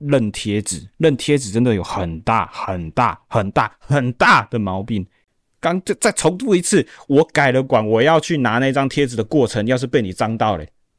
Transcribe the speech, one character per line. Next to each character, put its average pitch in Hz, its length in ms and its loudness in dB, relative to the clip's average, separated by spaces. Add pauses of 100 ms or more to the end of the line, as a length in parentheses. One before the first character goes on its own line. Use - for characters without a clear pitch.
认 139 300 0
贴 104 300 -4
纸， 92 260 -8 (120)
认 147 180 2
贴 147 220 0
纸 120 120 -8
真 117 140 2
的 120 100 2
有 92 80 -2
很 82 380 -6
大、 110 320 0
很 87 380 -8
大、 120 280 0 (100)
很 101 240 -2
大、 117 260 0
很 127 340 -2
大 180 380 4
的 123 80 -4
毛 95 240 -4
病。 107 240 -4 (540)
刚， 175 220 -2
再， 196 180 -4
再 214 120 2
重 - 260 0
复 226 160 0
一 175 60 4
次， 170 260 0 (200)
我 143 180 4
改 143 280 0
了 131 100 2
管， 120 240 0
我 110 160 2
要 156 160 6
去 160 180 -2
拿 120 220 0
那 135 140 0
张 135 160 0
贴 139 180 0
纸 123 80 -6
的 113 80 -2
过 127 240 2
程， 107 200 -2
要 127 100 2
是 127 100 -4
被 127 160 0
你 92 100 -6
脏 113 240 -4
到 107 200 0
嘞。 78 120 -10 (300)